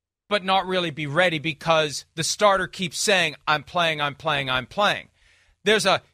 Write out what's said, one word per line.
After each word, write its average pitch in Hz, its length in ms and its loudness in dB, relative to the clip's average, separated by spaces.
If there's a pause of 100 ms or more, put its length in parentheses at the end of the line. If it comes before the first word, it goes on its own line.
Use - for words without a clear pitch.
(280)
but 202 140 -2
not 190 240 0
really 180 240 -2
be 151 160 -8
ready 160 320 2
because 156 760 -2
the 160 100 -6
starter 190 420 2
keeps - 320 -8
saying, 175 380 0 (100)
"I'm 151 160 0
playing, 165 380 -2
I'm 143 140 -2
playing, 143 340 -4
I'm 127 160 -2
playing." 175 440 -2 (560)
There's 208 200 2
a 180 180 2 (120)